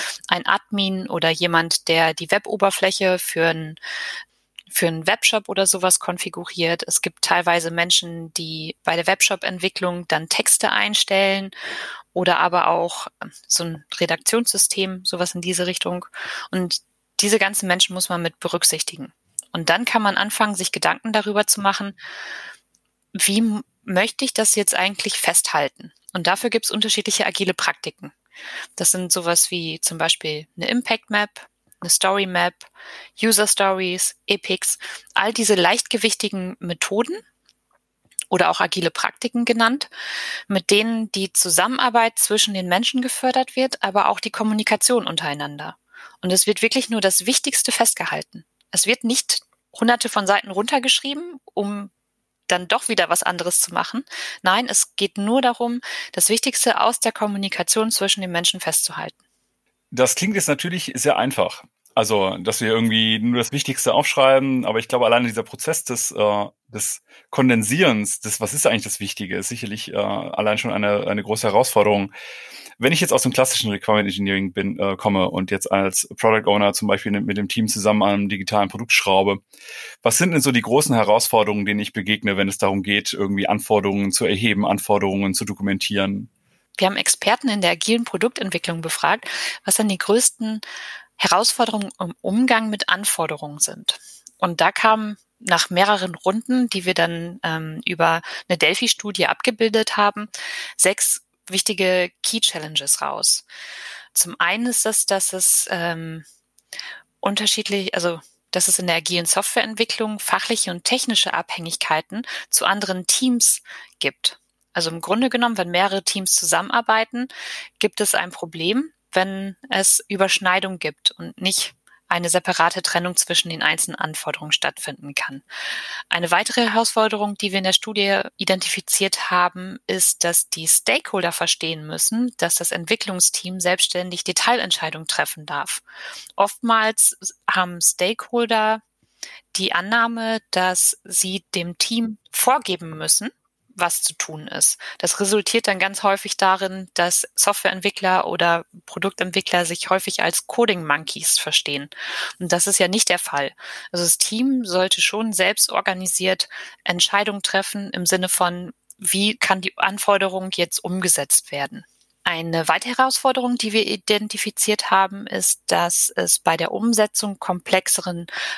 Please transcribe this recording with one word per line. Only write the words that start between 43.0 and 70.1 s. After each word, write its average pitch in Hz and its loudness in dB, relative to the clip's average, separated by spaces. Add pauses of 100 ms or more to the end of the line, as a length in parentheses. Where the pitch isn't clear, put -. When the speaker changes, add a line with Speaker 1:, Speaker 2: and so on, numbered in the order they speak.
Speaker 1:
gefördert 254 0
wird, 254 -2
aber 196 2
auch 202 0
die 220 -6
Kommunikation 214 2
untereinander. 147 -6 (420)
Und 180 -2
es 185 4
wird 208 0
wirklich 254 2
nur 226 0
das 190 2
Wichtigste - 0
festgehalten. - 0 (280)
Es 180 0
wird 233 0
nicht - 0 (380)
hunderte 233 2
von 202 0
Seiten 202 2
runtergeschrieben, 269 -2 (140)
um 202 -6 (560)
dann 180 0
doch 233 0
wieder 185 2
was 175 2
anderes 175 -2
zu - 0
machen. 226 -4 (380)
Nein, 208 2
es - 0
geht 202 -2
nur 233 2
darum, 240 0 (320)
das 185 2
Wichtigste 226 2
aus 240 2
der 226 0
Kommunikation 202 0
zwischen 196 0
den 180 -6
Menschen 170 0
festzuhalten. - -4 (680)
Speaker 2:
Das 123 2
klingt 202 0
jetzt 196 0
natürlich 185 -2
sehr 147 2
einfach. 117 0 (320)
Also, 101 2
dass 98 -2
wir 110 0
irgendwie 110 4
nur 120 2
das 117 0
Wichtigste 139 0
aufschreiben, 135 4
aber 107 0
ich 113 -6
glaube, 123 2
alleine 117 4
dieser 110 -2
Prozess - -4
des, - -4
äh, 104 0 (220)
des - -6 (260)
Kondensierens, 120 4
des, - -4
was 110 -2
ist 147 2
eigentlich 110 2
das - -6
Wichtige, 95 -6
ist 98 -4
sicherlich, 107 -8
äh, - -2
allein 101 -2